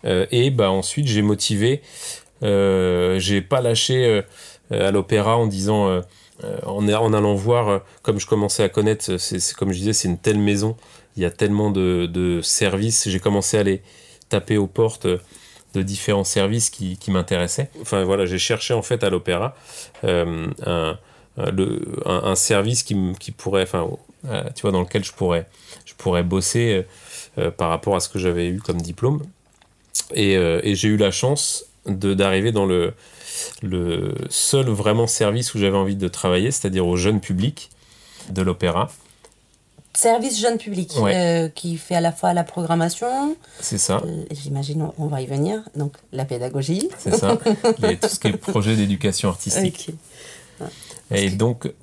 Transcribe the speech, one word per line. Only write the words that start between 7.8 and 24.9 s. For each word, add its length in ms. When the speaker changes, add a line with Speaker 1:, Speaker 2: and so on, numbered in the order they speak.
Speaker 1:
comme 180
je 60
commençais 360
à 60
connaître, 340
c'est, 220
c'est, 160
comme 160
je 60
disais, 160
c'est 140
une 100
telle 200
maison, 380
il 60
y 40
a 60
tellement 380
de, 360
de 360
services, 680
j'ai 100
commencé 380
à 40
aller 220
taper 280
aux 120
portes, 380
euh, 120
de 80
différents 400
services 480
qui, 260
qui 140
m'intéressaient. 600
Enfin, 220
voilà, 200
j'ai 140
cherché, 340
en 100
fait, 200
à 80
l'opéra, 460
euh, 420
un, 320
un, 120
le, 300
un, 160
un 140
service 480
qui 100
m-, 240
qui 140
pourrait, 320
enfin, 240
euh, 160
tu 80
vois, 80
dans 100
lequel 220